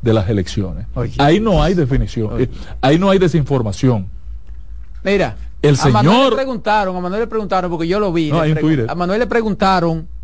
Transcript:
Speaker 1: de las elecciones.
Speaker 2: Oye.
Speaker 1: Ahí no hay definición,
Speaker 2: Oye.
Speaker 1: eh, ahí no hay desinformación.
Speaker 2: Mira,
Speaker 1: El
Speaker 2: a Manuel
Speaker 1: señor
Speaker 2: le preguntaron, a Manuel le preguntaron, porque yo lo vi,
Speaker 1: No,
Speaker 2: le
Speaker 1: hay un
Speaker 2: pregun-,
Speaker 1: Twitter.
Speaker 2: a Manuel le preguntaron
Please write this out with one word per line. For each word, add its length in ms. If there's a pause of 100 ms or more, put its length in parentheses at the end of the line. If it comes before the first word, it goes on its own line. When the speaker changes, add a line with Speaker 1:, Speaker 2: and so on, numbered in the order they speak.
Speaker 1:
de 100
las 160
elecciones. 640
Speaker 2:
Oye. 240
Speaker 1:
Ahí 220
no 220
hay 120
definición, 600
Speaker 2:
Oye. 100
Speaker 1:
eh, 60 (300)
ahí 180
no 120
hay 80
desinformación. 880 (960)
Speaker 2:
Mira, 340 (260)
Speaker 1:
El 180
Speaker 2:
a 80
Manuel 280
Speaker 1:
señor 140
Speaker 2:
le 60
preguntaron, 600
a 40
Manuel 220
le 40
preguntaron, 440
porque 180
yo 100
lo 140
vi, 180
Speaker 1:
No, 60
Speaker 2:
le 60
Speaker 1:
hay 100
un 60
Speaker 2:
pregun-, 100
Speaker 1:
Twitter. 220
Speaker 2:
a 40
Manuel 240
le 80
preguntaron 800 (180)